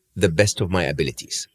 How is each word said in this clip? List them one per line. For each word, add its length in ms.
the 140
best 300
of 120
my 120
abilities? 720